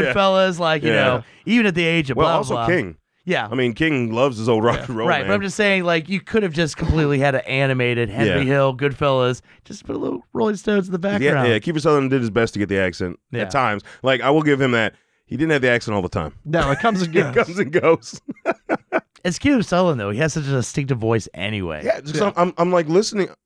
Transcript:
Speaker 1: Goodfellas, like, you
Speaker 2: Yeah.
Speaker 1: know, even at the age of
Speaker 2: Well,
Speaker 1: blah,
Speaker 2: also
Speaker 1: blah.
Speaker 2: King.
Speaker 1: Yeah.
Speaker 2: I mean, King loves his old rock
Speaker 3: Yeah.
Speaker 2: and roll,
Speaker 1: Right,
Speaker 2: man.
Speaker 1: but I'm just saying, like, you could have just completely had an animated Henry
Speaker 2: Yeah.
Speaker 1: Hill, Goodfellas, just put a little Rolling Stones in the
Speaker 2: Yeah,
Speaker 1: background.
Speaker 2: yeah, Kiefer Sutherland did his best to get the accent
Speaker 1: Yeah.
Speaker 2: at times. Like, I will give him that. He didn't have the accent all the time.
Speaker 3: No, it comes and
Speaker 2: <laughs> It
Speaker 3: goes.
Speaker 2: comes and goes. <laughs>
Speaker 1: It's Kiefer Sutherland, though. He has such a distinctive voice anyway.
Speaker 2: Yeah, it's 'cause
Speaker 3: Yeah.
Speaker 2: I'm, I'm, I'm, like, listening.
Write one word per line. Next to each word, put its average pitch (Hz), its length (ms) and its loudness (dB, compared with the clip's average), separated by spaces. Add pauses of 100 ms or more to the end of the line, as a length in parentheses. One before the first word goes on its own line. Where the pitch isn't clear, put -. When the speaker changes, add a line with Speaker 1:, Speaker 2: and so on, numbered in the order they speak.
(140)
Speaker 1:
Goodfellas, 190 440 2
like, 160 240 0
you 117 100 2
Speaker 2:
Yeah. 104 120 2
Speaker 1:
know, 123 200 0 (200)
even 220 220 2
at 180 80 0
the 170 100 0
age 165 260 0
of 117 60 0
Speaker 2:
Well, 156 100 4
Speaker 1:
blah, 165 100 2
Speaker 2:
also 143 180 -2
Speaker 1:
blah. 117 140 -2
Speaker 2:
King. 110 280 -2 (300)
Speaker 1:
Yeah. 143 240 -2
Speaker 2:
I 120 40 -4
mean, 123 200 0
King 131 400 0
loves 123 240 2
his 110 100 -2
old 110 160 2
rock 117 140 2
Speaker 3:
Yeah. 123 80 -10
Speaker 2:
and 120 100 -8
roll, 113 120 -2
Speaker 1:
Right, 160 120 0
Speaker 2:
man. - 80 -4
Speaker 1:
but 202 60 2
I'm 202 80 0
just 190 140 -6
saying, 196 280 2
like, 170 240 0
you 190 120 -4
could 220 220 -2
have 170 120 -2
just 165 240 -2
completely 147 400 2
had 135 160 2
an - 80 -2
animated 123 640 0
Henry 101 300 0
Speaker 2:
Yeah. 135 160 2
Speaker 1:
Hill, 135 240 2
Goodfellas, 131 640 0 (240)
just - 180 -18
put - 100 -8
a - 40 -6
little - 340 -6
Rolling 220 240 0
Stones 202 320 -2
in 185 100 -4
the 190 100 -4
Speaker 2:
Yeah, 202 100 0
Speaker 1:
background. 135 300 2
Speaker 2:
yeah, 110 100 2
Kiefer 156 240 -2
Sutherland 147 280 4
did 135 120 2
his 113 80 -2
best 113 240 0
to 98 40 -4
get 98 120 -2
the 98 80 0
accent 92 400 -2 (120)
Speaker 1:
Yeah. 117 120 -6
Speaker 2:
at 95 80 -6
times. 110 320 0 (200)
Like, 131 200 2
I 131 80 2
will 156 120 4
give 147 160 2
him 131 140 2
that. 113 220 2 (320)
He - 100 -8
didn't 156 160 0
have 143 80 2
the 127 80 2
accent 117 260 0
all 101 60 0
the 90 80 -4
time. 80 240 -4 (140)
Speaker 3:
No, 151 240 0
it 139 80 0
comes 208 240 0
and 165 120 -4
Speaker 2:
<laughs> - 0 -
It 147 200 0
Speaker 3:
goes. 156 120 2
Speaker 2:
comes 170 120 -8
and 135 140 -2
goes. - 480 0 (260)
<laughs> - 160 -4 (640)
Speaker 1:
It's 180 140 -2
Kiefer 269 260 2
Sutherland, 175 360 0
though. 101 100 -4
He 104 100 -4
has 156 140 0
such 156 100 -4
a 139 60 -4
distinctive 131 480 -2
voice 110 360 0
anyway. 92 500 -6
Speaker 2:
Yeah, - 140 0
it's 143 140 -10
'cause 151 80 -2
Speaker 3:
Yeah. 202 160 0
Speaker 2:
I'm, 175 120 2
I'm, 170 80 -6
I'm, 175 160 0
like, 170 160 2
listening. 196 400 0 (180)